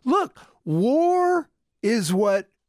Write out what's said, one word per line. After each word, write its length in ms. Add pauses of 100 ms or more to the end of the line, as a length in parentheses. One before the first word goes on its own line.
Look, 380 (220)
war 840 (320)
is 320
what 380 (180)